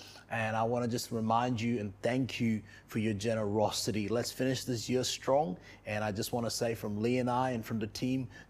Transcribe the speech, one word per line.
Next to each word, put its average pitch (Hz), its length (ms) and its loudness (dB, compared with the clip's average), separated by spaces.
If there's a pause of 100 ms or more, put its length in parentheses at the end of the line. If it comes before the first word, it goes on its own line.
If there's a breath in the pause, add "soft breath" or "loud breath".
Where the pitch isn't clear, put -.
(300 loud breath)
And 110 260 0
I 110 60 4
wanna 120 260 2
just 120 240 -2
remind 117 480 2
you 120 180 0
and 104 220 -4
thank 123 400 0
you 110 220 2 (240 loud breath)
for 117 140 -4
your 110 120 2
generosity. 104 960 0
Let's 113 240 0
finish 131 320 0
this 117 240 -2
year 123 160 2
strong. 156 540 2 (260 loud breath)
And 107 180 -2
I 107 80 0
just 104 220 -4
wanna 120 160 0
say 113 260 0
from 107 280 -4
Lee 123 160 4
and 123 100 2
I 127 220 2
and 117 120 -2
from 113 180 -4
the 107 80 -2
team, 127 400 -2 (220 loud breath)